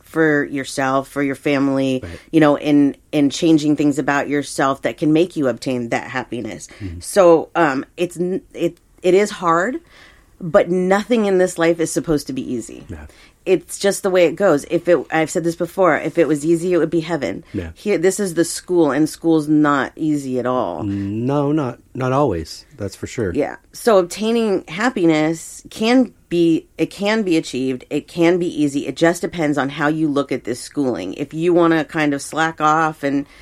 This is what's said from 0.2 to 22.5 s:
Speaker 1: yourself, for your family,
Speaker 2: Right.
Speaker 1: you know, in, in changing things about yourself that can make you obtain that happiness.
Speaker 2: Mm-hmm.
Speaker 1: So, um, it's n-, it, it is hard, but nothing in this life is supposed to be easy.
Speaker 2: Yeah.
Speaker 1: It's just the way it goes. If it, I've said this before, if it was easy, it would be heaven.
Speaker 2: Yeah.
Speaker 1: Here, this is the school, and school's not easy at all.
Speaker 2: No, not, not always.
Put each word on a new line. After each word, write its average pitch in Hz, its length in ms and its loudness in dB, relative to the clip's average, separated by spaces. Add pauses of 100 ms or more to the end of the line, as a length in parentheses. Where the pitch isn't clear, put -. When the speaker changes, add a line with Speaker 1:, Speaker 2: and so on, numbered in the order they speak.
Speaker 1:
yourself, 135 600 -2
for 143 160 -6
your 139 140 -2
family, 135 640 0
Speaker 2:
Right. 85 180 -14 (120)
Speaker 1:
you 160 80 4
know, 147 180 6
in, 143 380 2 (160)
in 147 180 2
changing 151 460 2
things 147 200 2
about 143 320 -2
yourself 139 540 -2
that 120 160 -4
can 151 140 0
make 165 240 2
you 143 100 0
obtain 120 440 -4
that 123 200 -4
happiness. 117 560 -8 (140)
Speaker 2:
Mm-hmm. 87 180 -10
Speaker 1:
So, 170 560 4
um, 147 300 0 (120)
it's 175 220 -6
n-, 180 240 -4 (100)
it, 165 260 -6 (240)
it 180 120 4
is 208 160 4
hard, 190 500 0 (600)
but 175 280 2
nothing 196 580 2
in 190 120 2
this 180 200 0
life 165 200 2
is 160 140 -2
supposed 147 340 -2
to 135 60 -8
be 131 100 -6
easy. 101 460 -8
Speaker 2:
Yeah. 76 180 -12 (400)
Speaker 1:
It's 175 320 0
just 202 240 -2
the 196 80 0
way 180 160 4
it 151 60 2
goes. 165 360 2
If 170 200 -2
it, 170 100 6 (140)
I've 160 180 0
said 170 140 -2
this 165 120 -2
before, 170 400 2
if - 220 -4
it 160 80 4
was 143 180 -2
easy, 170 280 0
it 170 60 2
would 156 120 0
be 165 100 0
heaven. 151 440 -6 (100)
Speaker 2:
Yeah. 85 200 -6
Speaker 1:
Here, 202 220 -2
this 180 220 0
is 190 160 -4
the 165 100 2
school, 170 460 0
and 151 180 2
school's 160 400 0
not 147 480 4
easy 143 440 -2
at 117 60 -2
all. 107 360 -2
Speaker 2:
No, 110 720 -2
not, 147 260 -2 (160)
not 127 180 -2
always. 113 540 -2 (100)